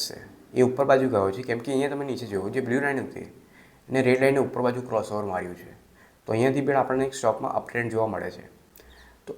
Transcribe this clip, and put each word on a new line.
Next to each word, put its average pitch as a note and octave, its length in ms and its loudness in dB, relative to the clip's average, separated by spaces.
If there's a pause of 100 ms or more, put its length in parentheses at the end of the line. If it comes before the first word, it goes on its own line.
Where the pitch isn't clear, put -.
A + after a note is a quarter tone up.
છે - 120 -14 (400)
એ - 20 8
ઉપર B2+ 220 4
બાજુ C3 240 4
ગયો G2 220 2
છે, F#2+ 120 -8
કેમ A#2 180 -4
કે C#3 120 -6
અહીંયા C#3 220 0
તમે C#3 100 -6
નીચે B2 220 -6
જુઓ G2+ 240 -4
જે B2+ 100 0
બ્લુ B2 200 0
લાઇન C#3 260 0
હતી - 200 -12 (600)
એને C3 140 2
રેડ B2+ 180 4
લાઇનને C3+ 200 4
ઉપર B2 220 0
બાજુ B2 200 0
ક્રોસઓવર G#2 500 -2
માર્યું F2+ 240 -6
છે. - 180 -20 (500)
તો A2+ 80 -4
અહીંયાથી C3 360 2
પણ C#3 80 2
આપણને C3 300 2
એક C3+ 80 -6
સ્ટોકમાં A#2+ 440 0
અપટ્રેન્ડ A#2 340 -4
જોવા A2 140 2
મળે F2+ 240 -4
છે. - 140 -16 (840)
તો - 120 -10